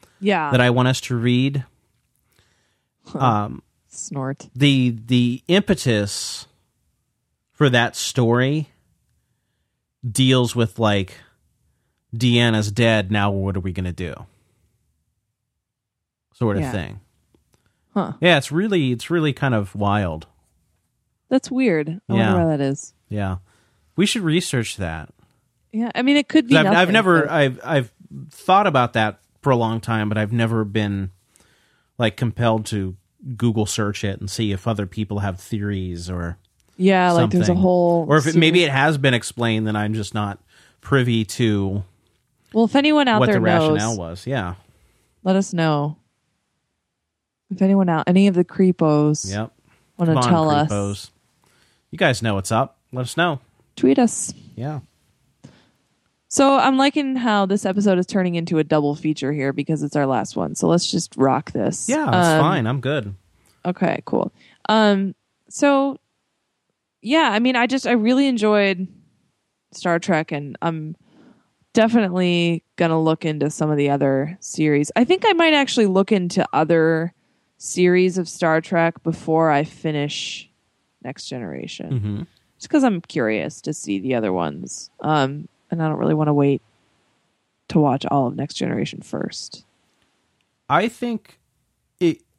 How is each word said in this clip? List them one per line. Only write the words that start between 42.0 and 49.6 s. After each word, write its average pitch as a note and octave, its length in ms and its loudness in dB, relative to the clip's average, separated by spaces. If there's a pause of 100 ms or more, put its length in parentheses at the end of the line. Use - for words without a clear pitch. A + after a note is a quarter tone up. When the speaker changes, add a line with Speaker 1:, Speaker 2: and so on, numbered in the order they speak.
Speaker 1:
Well, A3+ 120 2
if A3 100 -2
anyone D4 340 4
out G#3+ 100 4
Speaker 2:
what - 80 4
Speaker 1:
there G#3 80 2
Speaker 2:
the F#3 60 2
rationale D#3 500 2
Speaker 1:
knows, G#2+ 60 -2
Speaker 2:
was. F2 300 -10
Yeah. G2 280 -4 (680)
Speaker 1:
let F#3+ 120 0
us G3 180 -2
know. D3+ 440 0 (1500)
If F#3 100 -6
anyone G3 280 4
out, D#3+ 180 0
any F#3+ 200 6
of F#3 80 2
the F3 100 4
creepos D3+ 840 2
Speaker 2:
Yep. G#2+ 220 -6 (460)